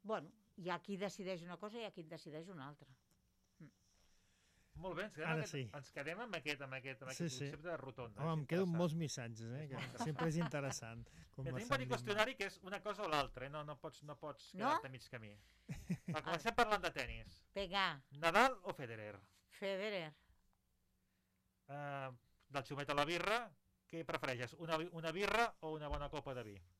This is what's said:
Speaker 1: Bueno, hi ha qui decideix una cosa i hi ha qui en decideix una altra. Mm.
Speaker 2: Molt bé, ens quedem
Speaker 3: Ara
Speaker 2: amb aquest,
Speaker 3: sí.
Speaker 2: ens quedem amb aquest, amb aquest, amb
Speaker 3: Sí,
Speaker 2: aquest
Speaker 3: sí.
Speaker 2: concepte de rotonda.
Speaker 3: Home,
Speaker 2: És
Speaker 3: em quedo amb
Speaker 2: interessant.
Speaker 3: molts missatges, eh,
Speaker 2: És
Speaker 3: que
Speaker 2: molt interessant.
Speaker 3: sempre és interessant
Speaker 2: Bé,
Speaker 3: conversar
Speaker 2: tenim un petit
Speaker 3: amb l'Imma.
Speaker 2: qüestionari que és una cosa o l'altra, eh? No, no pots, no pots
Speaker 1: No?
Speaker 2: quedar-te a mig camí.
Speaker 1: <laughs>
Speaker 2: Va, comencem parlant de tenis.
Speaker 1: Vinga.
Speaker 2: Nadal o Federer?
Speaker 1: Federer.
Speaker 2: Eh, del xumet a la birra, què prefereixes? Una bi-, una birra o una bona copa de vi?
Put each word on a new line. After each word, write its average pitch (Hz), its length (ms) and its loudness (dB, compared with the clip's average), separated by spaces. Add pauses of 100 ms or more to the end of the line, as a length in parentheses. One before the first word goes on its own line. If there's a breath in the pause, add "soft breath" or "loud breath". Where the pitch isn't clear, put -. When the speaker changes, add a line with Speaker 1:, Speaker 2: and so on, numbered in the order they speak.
Speaker 1:
Bueno, 196 300 -2 (260)
hi 180 140 -4
ha 170 100 2
qui 196 160 -4
decideix 185 460 -2
una 180 140 -8
cosa 214 200 -8
i 233 40 -6
hi 220 40 -4
ha 185 60 -6
qui 185 100 -12
en 156 80 -10
decideix 160 400 -8
una 147 180 -10
altra. 143 200 -16 (720)
Mm. 151 80 -18 (1080 soft breath)
Speaker 2:
Molt 170 220 -2
bé, 190 60 2
ens 214 100 -4
quedem 156 140 -2
Speaker 3:
Ara 160 80 4
Speaker 2:
amb 156 80 2
aquest, - 80 -4
Speaker 3:
sí. 131 260 -2
Speaker 2:
ens 139 140 -12
quedem 151 320 -4
amb 214 120 -6
aquest, 147 260 0
amb 131 120 -6
aquest, 131 300 -8
amb 131 80 -6
Speaker 3:
Sí, 131 120 -6
Speaker 2:
aquest 143 120 2
Speaker 3:
sí. 139 80 -4
Speaker 2:
concepte 147 240 -6
de 165 100 -2
rotonda. 123 460 -6
Speaker 3:
Home, 165 80 2
Speaker 2:
És 156 80 4
Speaker 3:
em 139 80 0
quedo 180 160 4
amb 180 80 4
Speaker 2:
interessant. 165 80 4
Speaker 3:
molts 165 160 6
missatges, 117 560 -2
eh, 143 120 -4
Speaker 2:
És 143 60 -8
Speaker 3:
que 131 60 -6
Speaker 2:
molt 131 100 -4
interessant. 123 220 -2
Speaker 3:
sempre 160 220 2
és 156 80 2
interessant 135 680 0
Speaker 2:
Bé, - 220 -16 (100)
Speaker 3:
conversar 131 80 -4
Speaker 2:
tenim 131 100 0
un 131 60 0
petit 240 120 0
Speaker 3:
amb 269 100 6
l'Imma. 233 140 2
Speaker 2:
qüestionari 214 420 4
que 196 100 2
és - 160 -8
una 190 180 -4
cosa 208 220 -2
o 185 40 2
l'altra, 135 380 4
eh? 139 40 -6
No, 151 140 -4
no 147 140 -8
pots, - 260 -10
no 147 140 -10
pots - 380 -8
Speaker 1:
No? 208 100 0
Speaker 2:
quedar-te 294 220 4
a - 20 -6
mig 127 200 -12
camí. 107 280 -10 (300)
Speaker 1:
<laughs> - 500 -2
Speaker 2:
Va, 147 60 0
comencem 185 320 2
parlant 214 260 6
de 170 100 2
tenis. 113 520 -6 (100)
Speaker 1:
Vinga. 185 480 0 (100)
Speaker 2:
Nadal 175 520 6
o 185 100 -4
Federer? 107 460 -8 (300)
Speaker 1:
Federer. 196 640 -2 (1600)
Speaker 2:
Eh, 139 420 -4 (380)
del 135 140 0
xumet 143 260 -4
a 143 60 4
la 143 100 8
birra, 180 360 4 (500)
què 165 140 -4
prefereixes? 131 480 0
Una 165 240 0
bi-, 170 160 0
una 165 180 -2
birra 202 380 6 (120)
o 156 140 -2
una 151 120 -6
bona 143 220 -2
copa 143 240 -4
de 123 100 -4
vi? 101 140 -10 (220)